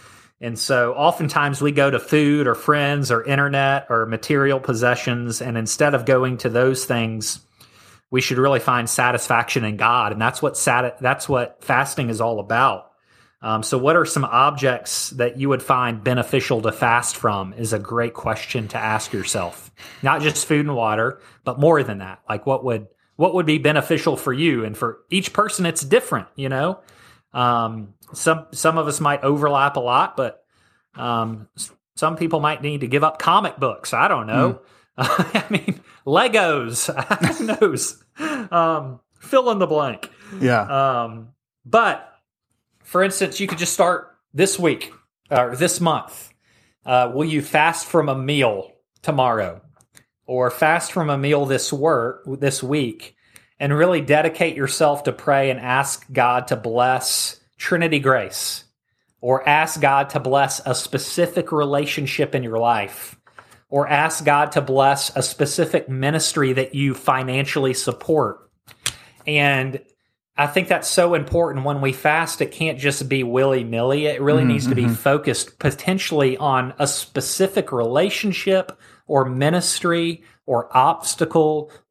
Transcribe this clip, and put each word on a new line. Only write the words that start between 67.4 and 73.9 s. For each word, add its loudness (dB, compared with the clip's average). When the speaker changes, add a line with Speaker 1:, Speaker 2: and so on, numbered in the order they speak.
Speaker 1:
support? -2
And 2
I 2
think 0
that's 0
so 4
important. 0
When -2
we 0
fast, 0
it -4
can't -4
just -2
be 0
willy-nilly. 0